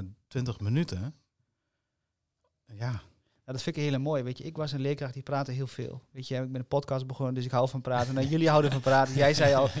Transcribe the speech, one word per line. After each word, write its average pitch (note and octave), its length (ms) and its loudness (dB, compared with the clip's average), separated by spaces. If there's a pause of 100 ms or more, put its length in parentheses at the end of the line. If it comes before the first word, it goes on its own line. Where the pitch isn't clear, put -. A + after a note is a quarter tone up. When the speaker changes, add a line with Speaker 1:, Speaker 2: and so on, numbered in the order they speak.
(260)
Speaker 1:
twintig B2 340 -6
minuten. A#2 540 -2 (1500)
Ja. A2+ 360 -8 (440)
Speaker 2:
Ja, C3 60 -12
dat C3 100 -8
vind E3 140 -4
ik D3 60 -4
een D3 60 0
hele C3+ 140 0
mooie. D3 200 -2
Weet B2+ 160 -8
je, - 60 -14
ik D#3+ 120 -10
was D3+ 160 -6
een C#3+ 80 -4
leerkracht C#3 340 -4
die C3+ 80 -12
praatte C#3 300 -4
heel C3 140 -4
veel. B2+ 440 -10
Weet C3 180 -14
je, C3+ 80 -4
ik C3 160 -4
ben C3 80 -6
een B2+ 80 -10
podcast C3+ 380 -2
begonnen, C3 280 -4
dus B2+ 100 -2
ik B2 60 -6
hou B2+ 180 2
van B2+ 120 -6
praten. B2 340 0
Nou, C3+ 120 2
jullie D#3+ 220 2
houden D3+ 240 6
van C3+ 80 0
praten. C3+ 340 4
Jij C#3+ 200 6
zei C#3+ 200 6
al, C3 140 6 (120)